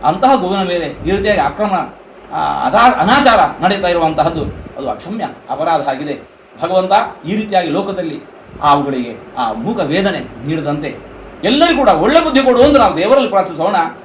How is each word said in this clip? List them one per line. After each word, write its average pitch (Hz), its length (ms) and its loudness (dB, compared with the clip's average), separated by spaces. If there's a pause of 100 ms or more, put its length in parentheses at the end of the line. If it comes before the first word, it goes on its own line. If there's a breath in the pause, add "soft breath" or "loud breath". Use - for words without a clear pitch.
ಅಂತಹ 190 300 4
ಗೋವಿನ 196 280 0
ಮೇಲೆ 170 460 -4
ಈ - 20 -2
ರೀತಿಯಾಗಿ 202 300 2
ಆಕ್ರಮಣ, 185 380 -2 (560)
ಆ, 147 320 -2
ಅದಾ-, 233 340 4
ಅನಾಚಾರ 214 640 4
ನಡೀತಾ 185 240 0
ಇರುವಂತಹದ್ದು 160 560 0 (340)
ಅದು 131 120 -6
ಅಕ್ಷಮ್ಯ 175 380 -8 (220)
ಅಪರಾಧ 147 380 0
ಆಗಿದೆ. 135 400 -6 (340)
ಭಗವಂತ 185 300 0 (340)
ಈ 202 100 -2
ರೀತಿಯಾಗಿ 190 320 -2
ಲೋಕದಲ್ಲಿ 175 520 -4 (420)
ಅವುಗಳಿಗೆ 139 540 0 (220)
ಆ 113 140 -4
ಮೂಕ 175 280 -6
ವೇದನೆ 156 680 -4
ನೀಡದಂತೆ 147 500 -6 (480)
ಎಲ್ಲರಿಗೂ 294 340 2
ಕೂಡ 254 100 4
ಒಳ್ಳೆ 208 320 4
ಬುದ್ಧಿ 269 220 2
ಕೊಡು 247 180 4
ಎಂದು 285 180 6
ನಾವು 202 180 4
ದೇವರಲ್ಲಿ 233 320 2
ಪ್ರಾರ್ಥಿಸೋಣ. 180 480 -2 (280)